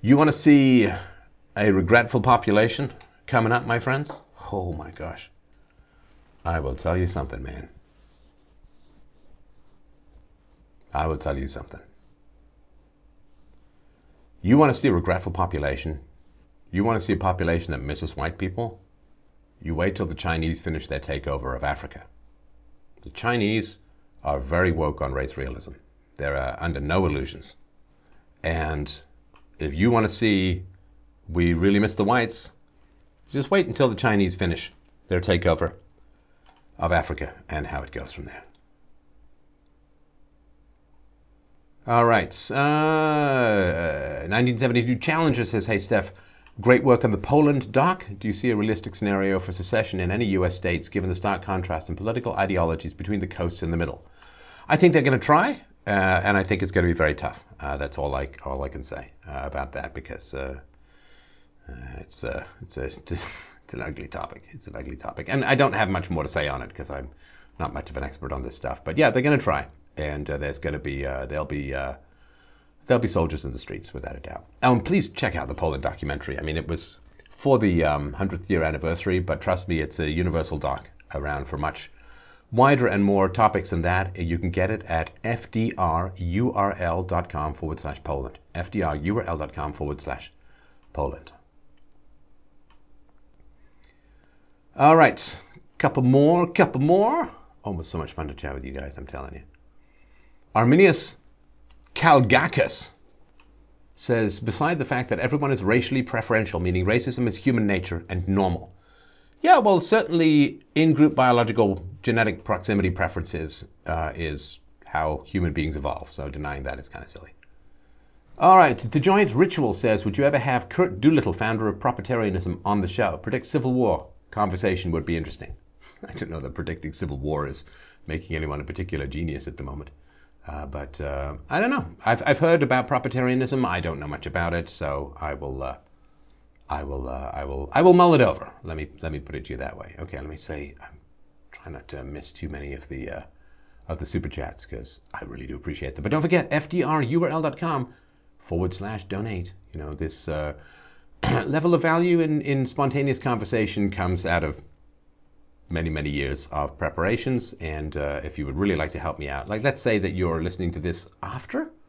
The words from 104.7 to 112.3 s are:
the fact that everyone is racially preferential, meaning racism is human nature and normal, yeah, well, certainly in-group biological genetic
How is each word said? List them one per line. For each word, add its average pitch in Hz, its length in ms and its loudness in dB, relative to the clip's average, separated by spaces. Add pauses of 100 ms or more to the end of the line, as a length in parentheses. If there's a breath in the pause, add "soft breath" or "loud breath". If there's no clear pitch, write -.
the 147 80 -2
fact 127 240 -4
that - 100 -2
everyone 139 320 0
is 117 120 0
racially 120 400 2
preferential, 110 560 -2
meaning 90 260 0
racism 120 420 0
is 101 80 -2
human 120 300 2
nature 90 420 -2
and 90 200 -4
normal, 95 440 0 (720 soft breath)
yeah, 339 160 10
well, 202 220 6
certainly 160 800 4 (120)
in-group 151 420 6
biological 110 720 4 (160)
genetic 113 440 0